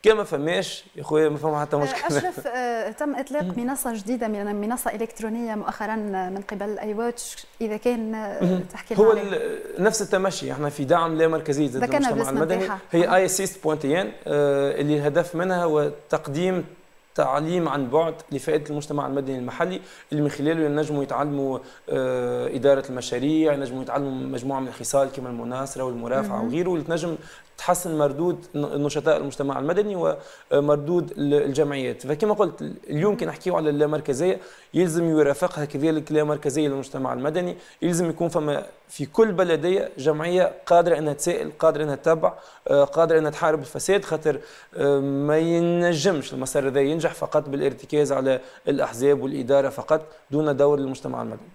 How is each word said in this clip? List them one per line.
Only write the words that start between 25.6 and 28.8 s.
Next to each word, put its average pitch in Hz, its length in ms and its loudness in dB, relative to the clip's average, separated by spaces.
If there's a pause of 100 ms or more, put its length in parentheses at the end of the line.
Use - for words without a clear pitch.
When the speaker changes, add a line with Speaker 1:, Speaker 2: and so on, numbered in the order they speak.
Speaker 1:
والمرافعة 123 540 -4
Speaker 2:
مهم. 117 100 -4
Speaker 1:
وغيره، 170 220 -2
واللي 160 160 -2
تنجم 165 300 -4 (420)
تحسن 170 400 0
مردود 151 480 0 (100)
ن-، 147 40 -2
نشطاء 147 580 0